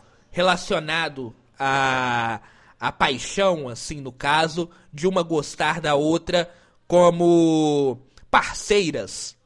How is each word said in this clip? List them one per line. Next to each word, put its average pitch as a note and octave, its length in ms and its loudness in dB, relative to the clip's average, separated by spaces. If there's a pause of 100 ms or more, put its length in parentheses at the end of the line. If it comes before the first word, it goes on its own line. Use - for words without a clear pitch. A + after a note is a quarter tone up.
(320)
relacionado D#3+ 1000 -2 (240)
à, B2+ 840 -2 (400)
à B2 100 -4
paixão, D#3+ 800 -2
assim, C3 320 -12
no C3 100 -12
caso, D#3+ 580 -2 (240)
de D3 140 -4
uma F#3 160 0
gostar D#3+ 580 -2
da D3+ 140 0
outra E3 560 0 (380)
como E3 1120 4 (300)
parceiras - 1160 0